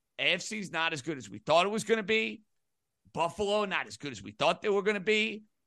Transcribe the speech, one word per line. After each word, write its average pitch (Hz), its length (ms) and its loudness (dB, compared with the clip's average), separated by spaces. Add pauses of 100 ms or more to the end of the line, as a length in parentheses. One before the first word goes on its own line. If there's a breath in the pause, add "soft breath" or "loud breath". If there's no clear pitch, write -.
(180)
A 143 160 2
F 180 80 -2
C's 202 300 -10
not 160 220 -2
as 147 80 -6
good 147 160 -6
as 104 120 -14
we 107 100 -14
thought 165 260 4
it 202 40 0
was 214 140 -2
gonna 220 180 2
be. 220 400 0 (720)
Buffalo, 202 520 0
not 156 220 -2
as 107 100 -14
good 143 160 -8
as 98 100 -14
we 104 80 -12
thought 160 300 2
they 214 80 0
were 202 120 2
gonna 202 200 0
be. 214 420 0 (240)